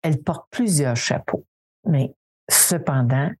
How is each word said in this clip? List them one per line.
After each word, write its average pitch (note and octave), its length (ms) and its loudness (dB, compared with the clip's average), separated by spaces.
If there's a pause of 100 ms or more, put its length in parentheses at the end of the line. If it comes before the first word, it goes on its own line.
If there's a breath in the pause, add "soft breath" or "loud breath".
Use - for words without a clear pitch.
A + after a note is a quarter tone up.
Elle D3+ 200 0
porte - 280 -6
plusieurs D3 460 0
chapeaux, - 500 -4 (380)
mais C3+ 300 2 (340)
cependant C3+ 800 2 (100)